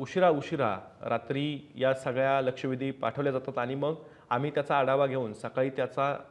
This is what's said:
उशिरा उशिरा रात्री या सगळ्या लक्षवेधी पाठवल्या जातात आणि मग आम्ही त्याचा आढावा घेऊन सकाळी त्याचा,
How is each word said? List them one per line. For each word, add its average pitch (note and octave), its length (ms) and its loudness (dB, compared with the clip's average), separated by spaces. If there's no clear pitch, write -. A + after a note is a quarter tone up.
उशिरा F3+ 300 4
उशिरा C3+ 480 0
रात्री C3+ 720 -4
या C3 180 4
सगळ्या C3+ 460 2
लक्षवेधी C3 500 -2
पाठवल्या C3+ 420 -2
जातात B2+ 260 -4
आणि B2 160 -2
मग C#3+ 200 -2
आम्ही C3 200 0
त्याचा D3 280 2
आढावा C3+ 280 4
घेऊन B2+ 260 -2
सकाळी C3 380 -2
त्याचा, C#3 460 -2